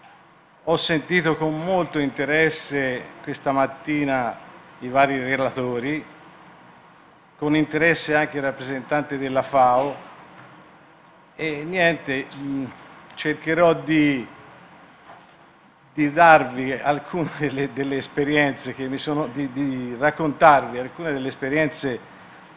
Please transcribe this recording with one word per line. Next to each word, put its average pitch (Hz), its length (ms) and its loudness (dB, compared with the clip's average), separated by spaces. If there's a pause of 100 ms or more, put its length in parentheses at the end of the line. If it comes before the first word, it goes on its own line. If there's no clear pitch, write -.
(640)
Ho 160 120 2
sentito 160 580 0
con 156 260 -4
molto 170 380 -2
interesse 139 1040 0 (180)
questa 143 300 -6
mattina 135 840 -2 (420)
i 127 80 -10
vari 135 320 2
relatori, 127 920 -4 (1300)
con 151 140 2
interesse 156 580 2
anche 151 220 0
il 143 60 -4
rappresentante 135 760 -4
della 131 240 -2
fao, 131 520 4 (1400)
e 151 300 -6
niente, 160 680 0
mm, 139 300 -6 (520)
cercherò 160 580 2
di, 147 520 2 (1700)
di 147 200 0
darvi 135 580 6
alcune 139 640 -2
<laughs> - 20 -12
delle, 135 360 -4
delle 135 240 -4
esperienze 143 760 0
che 131 140 -6
mi 131 100 -6
sono, 147 300 -4
di, 131 240 -6
di 127 480 -4
raccontarvi 139 800 4
alcune 151 320 -6
delle 135 160 -4
esperienze 135 720 -2 (580)